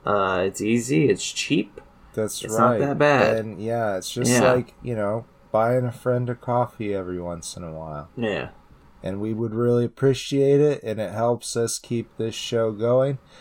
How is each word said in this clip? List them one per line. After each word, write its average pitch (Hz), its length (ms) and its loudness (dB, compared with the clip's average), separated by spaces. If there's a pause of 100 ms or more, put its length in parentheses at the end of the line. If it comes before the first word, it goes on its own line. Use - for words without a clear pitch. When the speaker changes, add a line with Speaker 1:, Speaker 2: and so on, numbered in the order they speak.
Speaker 1:
uh, 95 400 0
it's 95 160 -4
easy, 120 480 2
it's 92 220 0
cheap. - 500 -4 (320)
Speaker 2:
That's 107 300 -4
Speaker 1:
It's 110 160 -4
not 117 140 6
Speaker 2:
right. 110 80 2
Speaker 1:
that 139 180 0
bad. 135 380 4
Speaker 2:
And 107 220 -6
yeah, 110 380 -2
it's - 140 -8
just 120 200 0
Speaker 1:
Yeah. 123 220 6
Speaker 2:
like, 123 300 -2
you 123 100 -6
know, 107 320 -2 (260)
buying 120 340 2
a 120 60 -2
friend 123 380 -2
a 120 60 -4
coffee 120 580 -2
every 90 260 -4
once 85 380 -10
in 90 60 -12
a 82 100 -10
while. 78 420 -12
Speaker 1:
Yeah. 101 340 -4 (560)
Speaker 2:
And 98 140 -6
we 110 140 -4
would 110 200 -4
really 120 300 2
appreciate 139 800 2
it, 147 200 2
and 107 160 -6
it 101 140 -4
helps 113 460 -2
us 117 200 -2
keep - 400 -6
this 113 180 -4
show 113 360 0
going. 127 460 2 (240)